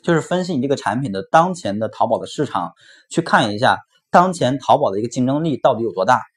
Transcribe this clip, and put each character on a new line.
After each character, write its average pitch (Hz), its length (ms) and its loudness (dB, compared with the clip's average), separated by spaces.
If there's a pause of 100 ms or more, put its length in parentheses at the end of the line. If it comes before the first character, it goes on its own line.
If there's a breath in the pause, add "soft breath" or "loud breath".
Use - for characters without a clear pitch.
就 175 100 0
是 160 80 2
分 180 240 -4
析 180 100 -4
你 127 60 -2
这 135 80 -2
个 139 80 0
产 110 240 -4
品 135 120 -6
的 98 180 -6
当 170 240 2
前 104 240 -6
的 110 100 -4
淘 110 180 -4
宝 113 120 -2
的 92 80 -8
市 - 180 -6
场， 87 280 -6 (360 soft breath)
去 - 140 -2
看 123 320 2
一 104 40 -6
下 110 200 2 (320)
当 185 240 4
前 139 240 0
淘 123 180 2
宝 135 140 2
的 98 80 -4
一 107 40 -4
个 117 60 -6
竞 127 180 -2
争 147 180 -2
力 147 120 -2
到 139 180 2
底 113 80 -4
有 107 100 -4
多 95 120 -2
大。 120 160 4 (160)